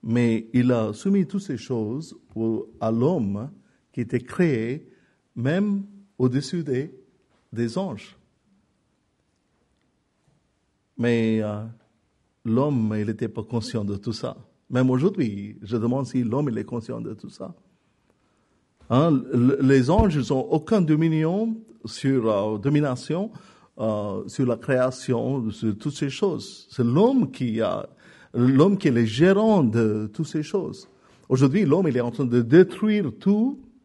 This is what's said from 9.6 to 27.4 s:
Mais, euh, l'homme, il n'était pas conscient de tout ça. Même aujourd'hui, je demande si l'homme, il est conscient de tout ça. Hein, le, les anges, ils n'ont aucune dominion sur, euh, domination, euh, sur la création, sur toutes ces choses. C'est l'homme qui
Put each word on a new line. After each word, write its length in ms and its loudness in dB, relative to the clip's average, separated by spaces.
Mais, 460 2
euh, 200 -6
l'homme, 540 0
il 80 -2
n'était 220 -4
pas 140 -10
conscient 420 -6
de 120 -4
tout 180 -6
ça. 220 -10
Même 180 2
aujourd'hui, 720 -2
je 160 -6
demande 300 -2
si 180 -2
l'homme, 260 -2
il 60 -4
est 80 -6
conscient 380 -10
de 100 -8
tout 160 -16
ça. 260 -16
Hein, 340 4
le, 280 2
les 300 4
anges, 240 4
ils 180 -2
n'ont 80 0
aucune 460 0
dominion 680 0
sur, 460 0
euh, 260 0
domination, 720 -2
euh, 480 -4
sur 200 -2
la 100 0
création, 960 -2
sur 260 -2
toutes 180 -6
ces 140 -4
choses. 640 -6
C'est 120 -2
l'homme 480 4
qui 300 -4